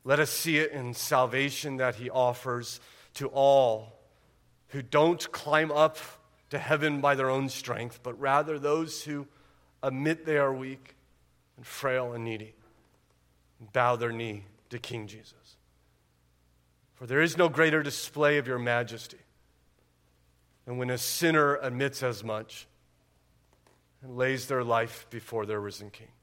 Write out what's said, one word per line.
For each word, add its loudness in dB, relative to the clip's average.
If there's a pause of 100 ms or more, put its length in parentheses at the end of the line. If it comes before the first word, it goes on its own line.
Let 4
us 4
see 0
it 0
in -8
salvation 0
that 0
he -10
offers -2 (360)
to -6
all 4 (680)
who -8
don't 2
climb 0
up 4 (540)
to -4
heaven 0
by 4
their 0
own 0
strength, -8
but -10
rather 2
those -2
who -8 (560)
admit -2
they 0
are 2
weak -12 (600)
and -20
frail -2
and -6
needy -8 (1040)
and -20
bow 4
their -4
knee -8 (260)
to -12
King -10
Jesus. -20 (1400)
For -16
there 4
is 2
no 6
greater 4
display 2
of -2
your -2
majesty -2 (1500)
than -8
when -4
a -2
sinner 4
admits -4
as -4
much -10 (1400)
and -12
lays 0
their 0
life 0
before -6
their -4
risen -12
King. -20 (120)